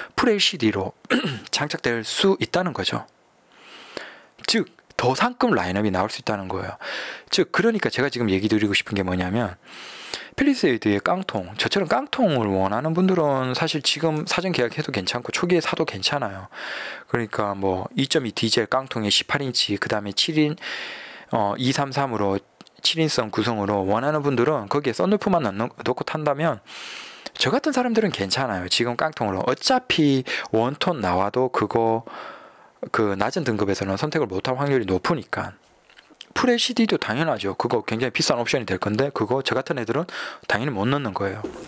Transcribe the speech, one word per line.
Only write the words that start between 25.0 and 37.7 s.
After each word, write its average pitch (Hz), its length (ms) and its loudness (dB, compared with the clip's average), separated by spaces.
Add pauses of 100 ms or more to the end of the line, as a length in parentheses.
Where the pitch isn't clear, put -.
넣는, 107 280 -2 (160)
넣고 131 180 -2
탄다면 147 560 -2 (760)
저 - 160 0
같은 285 220 0
사람들은 233 400 2
괜찮아요. 98 580 -2
지금 120 260 0
깡통으로. 117 520 0
어차피 139 760 2 (280)
원톤 131 500 2
나와도 101 480 2
그거 113 540 0 (880)
그 104 260 2
낮은 113 260 0
등급에서는 98 540 0
선택을 151 300 -2
못할 101 320 -4
확률이 139 260 0
높으니까. 95 680 -2 (800)
풀 247 160 4
엘시디도 233 460 2
당연하죠. 110 580 -2
그거 117 260 0